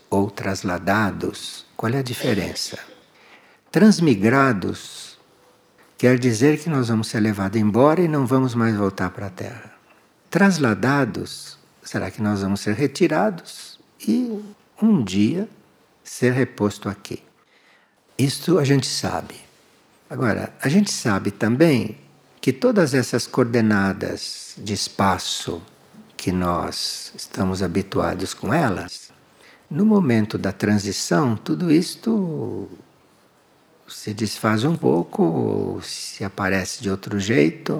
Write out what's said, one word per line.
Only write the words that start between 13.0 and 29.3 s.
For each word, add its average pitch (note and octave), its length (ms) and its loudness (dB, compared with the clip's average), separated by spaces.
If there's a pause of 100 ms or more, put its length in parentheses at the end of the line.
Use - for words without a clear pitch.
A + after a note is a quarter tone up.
e A#3 340 -2 (400)
um G#3+ 220 4
dia G#2+ 460 0 (560)
ser - 280 0
reposto A2 560 -2
aqui? - 340 -10 (960)
Isto C#3 400 0
a D3 60 2
gente C3+ 220 2
sabe. - 500 -6 (760)
Agora, G2+ 500 -2
a C3 80 -2
gente G3+ 220 2
sabe G#2 400 -2
também B2 680 2 (440)
que C3 120 0
todas G3+ 400 2
essas B2+ 340 0
coordenadas G#2 1300 0
de G2+ 160 -8
espaço F#2 880 -2 (540)
que - 160 -4
nós F2 840 -4
estamos F#2 460 -4
habituados F2+ 720 -2
com - 180 -4
elas, G2 580 -2 (600)